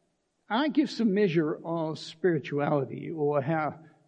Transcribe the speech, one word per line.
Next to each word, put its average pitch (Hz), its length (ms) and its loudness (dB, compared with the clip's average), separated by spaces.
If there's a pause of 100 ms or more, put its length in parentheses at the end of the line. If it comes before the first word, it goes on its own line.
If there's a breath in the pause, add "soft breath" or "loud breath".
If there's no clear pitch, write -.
(500)
I 269 180 0
give 269 220 2
some 214 240 2
measure 165 500 2
of 165 360 -4
spirituality 147 1120 -2
or 147 280 0
how 156 320 -2 (340 loud breath)